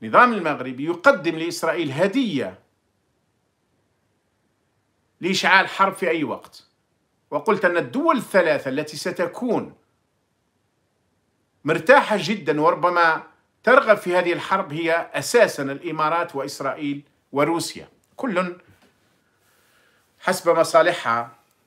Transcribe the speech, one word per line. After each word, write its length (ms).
النظام 300
المغربي 520
يقدم 500
لإسرائيل 560
هدية 680
لإشعال 460
حرب 260
في 160
أي 140
وقت. 400
وقلت 340
أن 120
الدول 400
الثلاثة 520
التي 280
ستكون 800
مرتاحة 560
جدًا 420
وربما 600
ترغب 340
في 180
هذه 180
الحرب 400
هي 400
أساسًا 500
الإمارات 720
وإسرائيل 680
وروسيا، 580
كل 400
حسب 300
مصالحها 880